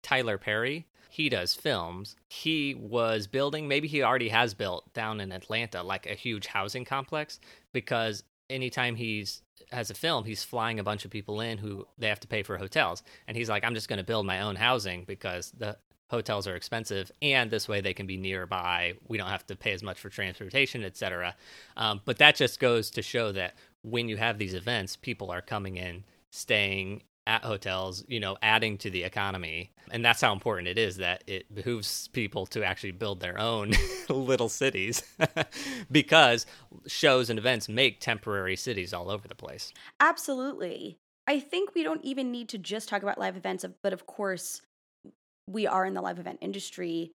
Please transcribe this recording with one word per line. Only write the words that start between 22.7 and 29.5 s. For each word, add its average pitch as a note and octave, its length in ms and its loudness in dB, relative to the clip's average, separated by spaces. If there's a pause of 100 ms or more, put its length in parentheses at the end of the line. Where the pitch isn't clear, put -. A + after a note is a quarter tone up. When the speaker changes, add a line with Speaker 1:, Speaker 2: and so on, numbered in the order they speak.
Speaker 1:
to A#2 100 -4
show A2+ 320 -2
that F#2 220 -4 (280)
when A#2 260 -2
you G#2+ 80 -4
have A2 200 2
these F#2+ 160 -2
events, G2 420 -2
people G2+ 360 -8
are F2+ 100 -4
coming F#2+ 360 -6
in, F2+ 260 -8 (280)
staying G2 720 0 (240)
at A2 160 2
hotels, F#2+ 640 -4
you A#2 120 -4
know, G2 220 -2
adding A2 380 4
to G#2+ 100 -6
the F2+ 140 -2
economy. F2+ 680 -4 (200)